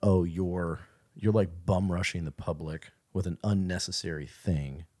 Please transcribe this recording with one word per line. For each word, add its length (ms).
"Oh, 220
you're, 560
you're, 180
like, 320
bum 280
rushing 320
the 80
public 580
with 140
an 180
unnecessary 800
thing," 580